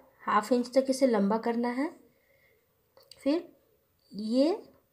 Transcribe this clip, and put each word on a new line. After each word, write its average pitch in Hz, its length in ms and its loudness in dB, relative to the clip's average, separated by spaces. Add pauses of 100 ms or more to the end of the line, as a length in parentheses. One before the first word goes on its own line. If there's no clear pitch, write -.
(240)
हाफ 214 280 0
इंच 247 220 0
तक 262 160 2
इसे 262 180 2
लंबा 214 320 2
करना 233 340 -2
है। 269 160 -2 (1300)
फिर 302 300 -2 (640)
ये 233 400 0 (420)